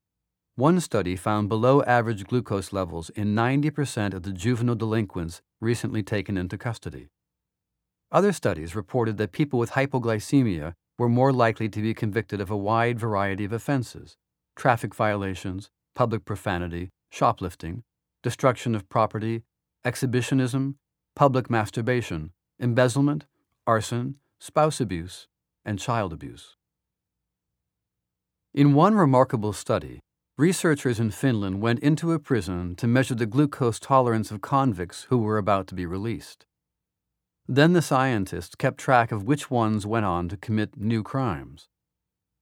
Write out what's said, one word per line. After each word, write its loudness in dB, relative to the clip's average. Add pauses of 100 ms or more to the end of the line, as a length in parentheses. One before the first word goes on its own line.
(540)
One 4
study -2
found 0
below 4
average 2
glucose -4
levels -4
in -2
ninety 2
percent -4
of -8
the -8
juvenile 0
delinquents -4 (180)
recently -2
taken -4
into -6
custody. -10 (1040)
Other 4
studies -4
reported -2
that -4
people -2
with -2
hypoglycemia 0 (240)
were 2
more 4
likely 2
to -6
be -2
convicted -4
of -6
a -2
wide 0
variety -2
of -6
offenses: -6 (380)
traffic 0
violations, -4 (280)
public -2
profanity, -6 (200)
shoplifting, -2 (400)
destruction 0
of -10
property, -2 (420)
exhibitionism, -2 (380)
public 2
masturbation, -2 (260)
embezzlement, 2 (400)
arson, -2 (240)
spouse 0
abuse, -6 (340)
and -4
child -2
abuse. -16 (2000)
In 6
one 6
remarkable 4
study, -4 (380)
researchers 2
in 0
Finland 0
went 2
into 2
a 0
prison -2
to -4
measure 2
the -2
glucose 0
tolerance 2
of -8
convicts -2
who 2
were 0
about 0
to -14
be -6
released. -8 (1000)
Then 6
the 4
scientists -2
kept -2
track 4
of -4
which -2
ones 2
went 0
on 0
to -8
commit -4
new 0
crimes. -6 (720)